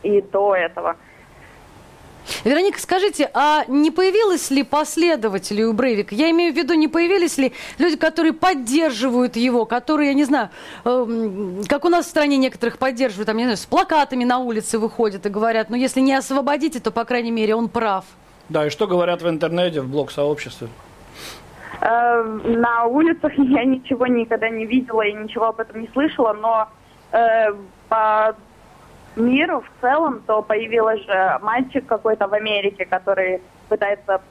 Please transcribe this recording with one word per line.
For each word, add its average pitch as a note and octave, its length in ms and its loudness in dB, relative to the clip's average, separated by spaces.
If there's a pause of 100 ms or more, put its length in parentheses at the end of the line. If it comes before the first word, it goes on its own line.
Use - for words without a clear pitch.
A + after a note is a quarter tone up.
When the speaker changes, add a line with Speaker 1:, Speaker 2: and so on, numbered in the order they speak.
Speaker 1:
и G#3 180 4
до G3 320 0
этого. E3+ 440 -2 (1500)
Speaker 2:
Вероника, F4 380 2
скажите, F4+ 520 0
а D4 340 2
не D4 220 2
появилось F#4 640 2
ли C4+ 120 2
последователей A3+ 1000 0
у A3+ 80 0
Брейвика? G#3 420 -2
Я D4+ 180 2
имею E4 220 2
в B3+ 40 -2
виду, E4 160 0
не D#4 160 4
появились E4+ 480 2
ли C4 160 0 (240)
люди, D#4+ 180 2
которые D#4+ 380 0
поддерживают B3+ 1040 0
его, A#3+ 280 2
которые, C#4+ 440 0
я C#4 40 0
не C#4+ 120 4
знаю, B3 240 0 (340)
эм, A3 880 -2
как C#4+ 160 0
у F4 40 4
нас E4+ 160 2
в - 40 -14
стране D4 260 2
некоторых C4 440 -2
поддерживают, A#3 480 -2
там, A3 100 -2
я A#3+ 60 0
не B3+ 40 0
знаю, G#3+ 100 0
с - 80 -10
плакатами D4 600 0
на B3+ 140 2
улице A3+ 380 -4
выходят G#3+ 480 -2
и G#3 40 0
говорят: A3 400 0
«Ну, A#3+ 80 -4
если C4 240 0
не C4+ 120 4
освободите, C#4 680 -2
то, A3 100 -2
по A#3 140 -2
крайней A#3 260 -2
мере, A3 240 0
он A3+ 140 -2
прав». G3+ 340 -2 (460)
Speaker 3:
Да, D3+ 180 0
и - 20 0
что G3+ 180 -2
говорят F3 340 2
в E3+ 80 0
интернете, E3 500 0
в C3 80 -6
блог-сообществе? C#3 800 -4 (1120)
Speaker 1:
Э, A#3+ 440 2 (200)
на A#3 420 2
улицах D4+ 480 2
<laughs> - 40 -2
я C4 260 2
ничего C4 420 0
никогда A3+ 440 0
не A3 160 -6
видела A3+ 380 0
и G#3 100 0
ничего G#3+ 320 -4
об A3 160 -2
этом A3 180 -10
не A3+ 140 -12
слышала, C4 400 0
но, A3 340 0 (460)
э, A3+ 400 2 (340)
по A3 480 2 (800)
миру C4 460 2
в - 200 -16
целом, C4 460 0
то G#3+ 160 2
появился A3 600 0
же F#3+ 380 2
мальчик B3+ 460 -2
какой-то A3 400 0
в G3 60 -2
Америке, G3+ 520 -2
который F#3 560 -2 (260)
пытается G3+ 640 -2